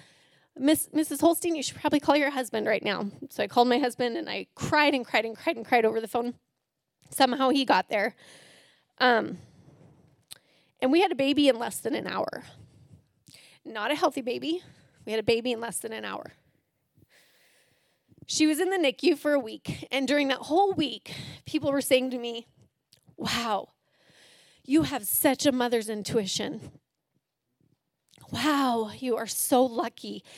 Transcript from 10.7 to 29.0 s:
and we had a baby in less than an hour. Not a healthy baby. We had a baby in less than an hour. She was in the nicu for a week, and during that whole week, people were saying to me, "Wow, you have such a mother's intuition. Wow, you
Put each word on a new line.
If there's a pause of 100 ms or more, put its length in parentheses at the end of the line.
and
we
had
a
baby
in
less
than
an
hour. (1200)
Not
a
healthy
baby. (420)
We
had
a
baby
in
less
than
an
hour. (1900)
She
was
in
the
nicu
for
a
week,
and
during
that
whole
week, (320)
people
were
saying
to
me, (680)
"Wow, (960)
you
have
such
a
mother's
intuition. (1600)
Wow,
you